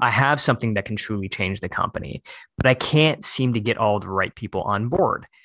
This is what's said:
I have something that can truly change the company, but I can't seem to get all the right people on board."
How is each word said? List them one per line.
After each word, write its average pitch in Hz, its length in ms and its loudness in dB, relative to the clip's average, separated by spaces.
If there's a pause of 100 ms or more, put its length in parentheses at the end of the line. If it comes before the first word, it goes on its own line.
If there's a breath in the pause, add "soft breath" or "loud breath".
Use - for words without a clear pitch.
I 120 100 2
have 139 280 2
something 117 360 0
that 98 100 -2
can 107 100 -8
truly 101 320 -4
change 98 320 -4
the 95 100 -8
company, - 540 -6 (320 loud breath)
but - 100 4
I 131 80 8
can't 151 500 2
seem 127 300 2
to 113 60 0
get 110 180 -2
all 104 220 2
the 95 100 -8
right 95 240 -2
people 98 280 -8
on 101 260 -2
board." 156 400 -2 (180 soft breath)